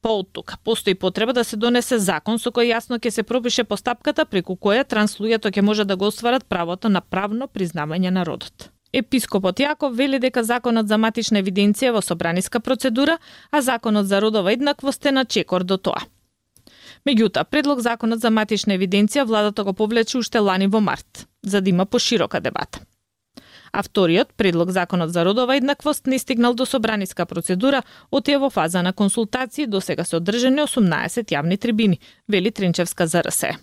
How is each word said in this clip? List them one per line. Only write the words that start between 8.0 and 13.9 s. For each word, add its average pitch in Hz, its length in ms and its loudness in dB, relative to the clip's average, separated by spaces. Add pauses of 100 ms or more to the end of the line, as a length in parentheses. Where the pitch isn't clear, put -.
на 185 160 0
родот. - 440 -10 (240)
Епископот 208 680 0
Јаков 285 360 0
вели 269 240 2
дека 247 240 0
законот 226 440 0
за 214 100 2
матична 220 420 2
евиденција 202 480 2
е 247 40 4
во 220 100 2
собраниска 175 580 -2
процедура, 269 580 0 (340)
а 294 100 2
законот 226 460 0